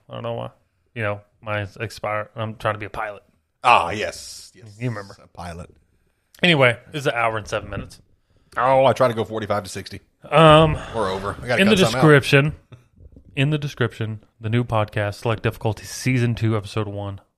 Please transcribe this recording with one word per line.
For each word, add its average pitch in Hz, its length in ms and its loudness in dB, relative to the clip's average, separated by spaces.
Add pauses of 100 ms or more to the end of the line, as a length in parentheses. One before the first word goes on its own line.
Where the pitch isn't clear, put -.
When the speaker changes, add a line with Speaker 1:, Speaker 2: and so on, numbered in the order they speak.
(100)
Speaker 1:
I - 40 -16
don't 117 80 -12
know 117 120 -8
why. 120 160 -10 (440)
You 120 80 -8
know, 104 180 -4 (200)
my 104 260 -6 (140)
expire. 107 560 -6
I'm 110 200 -8
trying 107 180 -2
to 104 40 -10
be 107 60 -12
a 98 60 -12
pilot. 107 320 -10 (420)
Speaker 2:
Ah, 104 260 6
yes. - 640 -10
Yes. 104 240 -20
Speaker 1:
You 123 120 -6
remember. 101 320 -12
Speaker 2:
A - 40 -20
pilot. 87 440 -14 (720)
Speaker 1:
Anyway, 135 360 4 (140)
it's 143 140 -8
an 139 80 0
hour 113 240 -2
and 104 100 -10
seven 101 220 -6
minutes. 98 280 -14 (600)
Speaker 2:
Oh, 131 260 4
I 123 80 6
try 127 160 2
to 117 60 -4
go 110 100 -2
forty-five 104 400 -4
to 92 60 -14
sixty. 98 300 -14 (220)
Speaker 1:
Um, 156 540 6 (180)
Speaker 2:
Or 107 140 -2
over. 95 340 -6
I - 40 -12
gotta 120 160 0
Speaker 1:
in 202 60 4
the 110 80 4
Speaker 2:
cut - 20 4 (120)
something 123 80 -2
out. 135 40 2
Speaker 1:
description, 147 540 6 (800)
in 139 140 0
the 151 100 0
description, 113 640 -6 (160)
the 110 120 -8
new 120 140 0
podcast, 107 500 -2
Select 113 280 -4
Difficulty, - 440 -4
Season 127 480 -2
two, 113 200 0
Episode 104 320 -4
one, 101 360 -10 (160)